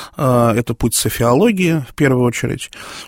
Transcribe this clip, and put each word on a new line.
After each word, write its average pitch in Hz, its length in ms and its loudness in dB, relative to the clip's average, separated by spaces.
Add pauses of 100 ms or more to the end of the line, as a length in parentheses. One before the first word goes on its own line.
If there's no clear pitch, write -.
(160)
э, 120 400 2
это 120 180 -2
путь - 220 -2
софиологии, 160 920 0
в - 60 -20
первую 131 300 2
очередь, - 440 -4 (400)